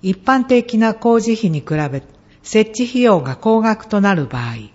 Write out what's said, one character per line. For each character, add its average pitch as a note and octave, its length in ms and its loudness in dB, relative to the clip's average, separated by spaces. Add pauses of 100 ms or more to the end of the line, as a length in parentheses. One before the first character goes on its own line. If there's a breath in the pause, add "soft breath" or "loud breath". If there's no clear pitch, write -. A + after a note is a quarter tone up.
一 F#3+ 160 -2
般 C4 260 0
的 A#3+ 340 2
な A3 160 2
工 A#3 260 2
事 A3+ 140 0
費 G#3 160 0
に D3+ 100 -2
比 - 60 -18 (240)
べ C3+ 120 -8 (400 soft breath)
設 A3 300 0
置 B3 160 -4
費 B3 140 0
用 G#3 180 4
が C3 160 -6
高 A3 240 2
額 A3 260 -2
と G#3 140 0
な G3+ 140 2
る D3 120 -2
場 A#2+ 140 -8
合 A#2 140 -8 (200)